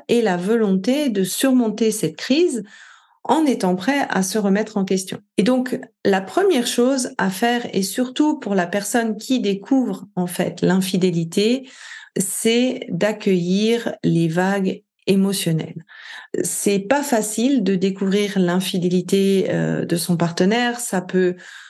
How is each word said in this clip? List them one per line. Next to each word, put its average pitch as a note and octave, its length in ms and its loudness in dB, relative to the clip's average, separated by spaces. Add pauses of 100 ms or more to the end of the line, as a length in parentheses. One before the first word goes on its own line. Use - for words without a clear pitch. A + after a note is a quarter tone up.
ait A#3+ 140 4
la F#3 160 2
volonté A3 720 0
de G3 160 0
surmonter A3+ 680 2
cette D#3+ 240 -4
crise C#4+ 480 0 (600)
en D4+ 200 2
étant F#3+ 300 2
prêt F#3+ 340 -2
à F#3+ 140 0
se F#3+ 140 -4
remettre G#3 400 0
en G3 80 0
question. F#3+ 340 -4 (160)
Et G3+ 80 2
donc, B3+ 340 0 (280)
la G3 160 2
première D#4 460 2
chose B3+ 500 0
à F#3+ 120 0
faire, A#3+ 440 -2
et G3 100 0
surtout D4 560 0
pour G3+ 160 -4
la F3 100 2
personne G#3+ 520 -2
qui A#3+ 240 -2
découvre, G3+ 640 0 (100)
en F3+ 100 0
fait, - 360 -4
l'infidélité, F#3 1040 2 (480)
c'est A#3+ 720 0
d'accueillir G3+ 1080 0 (120)
les E3 240 2
vagues F#3 540 0 (220)
émotionnelles. F#3+ 800 0 (580)
C'est - 360 0
pas C4+ 220 0
facile A#3+ 600 0
de F#3+ 120 2
découvrir G3 600 0
l'infidélité, F#3 1120 2
euh, D#3+ 340 0
de E3+ 120 -2
son E3+ 220 0
partenaire. G#3+ 640 0
Ça F#3 220 -4
peut F#3 340 0 (340)